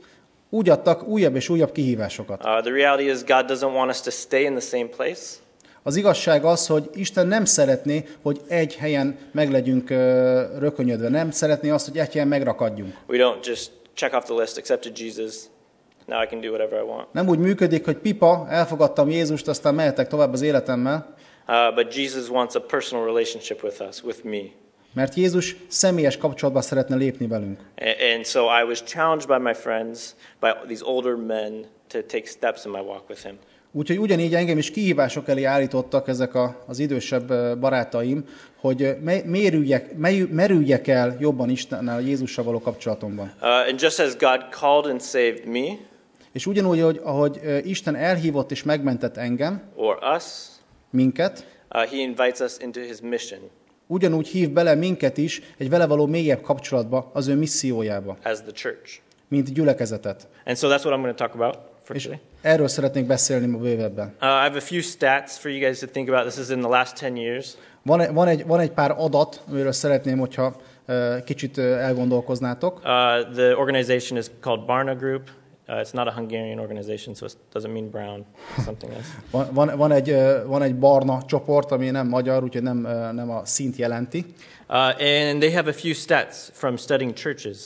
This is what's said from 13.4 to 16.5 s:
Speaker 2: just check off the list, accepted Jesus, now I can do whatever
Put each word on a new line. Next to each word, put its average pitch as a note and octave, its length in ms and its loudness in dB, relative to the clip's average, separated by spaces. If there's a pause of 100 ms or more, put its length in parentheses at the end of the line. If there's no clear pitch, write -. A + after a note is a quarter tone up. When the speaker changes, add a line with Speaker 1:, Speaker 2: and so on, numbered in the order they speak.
Speaker 2:
just A#2 260 -8 (220)
check E3 220 -2
off A#2+ 80 0
the A#2+ 100 -8
list, A2+ 240 -2
accepted A#2+ 420 -4
Jesus, A2 360 -8 (720)
now A#2 140 -2
I A2+ 60 0
can A2+ 140 -10
do A2+ 80 -8
whatever A2 340 -2